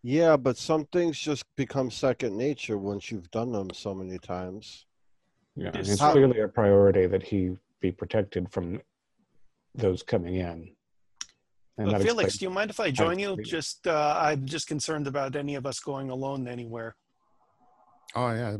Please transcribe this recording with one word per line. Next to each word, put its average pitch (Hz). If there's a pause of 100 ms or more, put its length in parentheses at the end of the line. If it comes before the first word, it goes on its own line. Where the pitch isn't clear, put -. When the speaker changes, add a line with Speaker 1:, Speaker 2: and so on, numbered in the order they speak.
Speaker 1:
Yeah, 156
but 127
some 156
things 170
just 147 (100)
become 131
second 123
nature 123
once 101
you've 92
done 117
them 98
so -
many 92
times. 92 (680)
Speaker 2:
Yeah, 92
Speaker 3:
Yes. 95
Speaker 2:
it's 101
Speaker 1:
How 147
Speaker 2:
clearly 135
a 107
priority 101
that 92
he 92 (260)
be 92
protected 95
from 90 (920)
those 98
coming 92
in. 85 (1040)
And 113
Speaker 3:
Uh, -
Speaker 2:
that 208
Speaker 3:
Felix, 214
Speaker 2:
explains -
Speaker 3:
do 196
you 185
mind 202
if -
I 220
Speaker 2:
why 165
Speaker 3:
join 165
Speaker 2:
it's 185
Speaker 3:
you? 202
Speaker 2:
needed. 175
Speaker 3:
Just, -
uh, 151
I'm 151
just 143
concerned 151
about 135
any 143
of 135
us 131
going 135
alone 131
anywhere. 117 (1200)
Speaker 4:
Oh, 120
yeah, 113